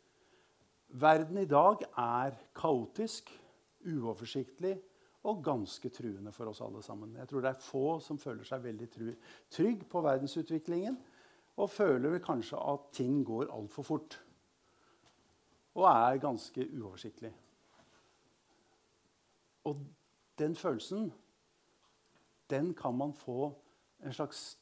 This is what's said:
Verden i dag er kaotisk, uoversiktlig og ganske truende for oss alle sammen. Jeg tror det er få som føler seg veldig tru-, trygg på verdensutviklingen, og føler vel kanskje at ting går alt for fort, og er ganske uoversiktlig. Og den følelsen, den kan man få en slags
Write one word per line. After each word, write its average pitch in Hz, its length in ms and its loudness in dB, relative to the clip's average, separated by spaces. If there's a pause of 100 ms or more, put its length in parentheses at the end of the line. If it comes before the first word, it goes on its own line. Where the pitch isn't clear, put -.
(960)
Verden 156 480 6
i 156 80 0
dag 175 420 8
er 120 480 0 (160)
kaotisk, 160 720 -2 (560)
uoversiktlig 139 920 -4 (460)
og 208 200 0
ganske 123 440 -2
truende 104 440 -8
for 113 180 -8
oss 107 140 -10
alle 107 200 -10
sammen. 107 320 -12
Jeg 131 120 -12
tror 135 160 -2
det 131 100 2
er 135 100 -14
få 139 220 0 (180)
som 147 160 -8
føler 120 240 -8
seg 127 200 -6
veldig 113 280 -8
tru-, 113 240 -8 (360)
trygg 202 360 2
på 175 160 -2
verdensutviklingen, 160 920 0 (560)
og 202 160 0
føler 147 400 4
vel 175 120 0
kanskje 170 380 -4
at 143 280 -2 (100)
ting 135 260 2
går 117 300 -2
alt 107 180 -10
for 139 140 -10
fort, - 320 -4 (1600)
og 185 100 8
er 127 340 8
ganske 127 520 -2
uoversiktlig. 107 560 -12 (2250)
Og 143 160 -4 (580)
den 156 200 0
følelsen, 180 500 -2 (1400)
den 147 260 0
kan 127 220 -2
man 143 180 -2
få 131 320 -4 (560)
en 135 80 -8
slags - 500 -8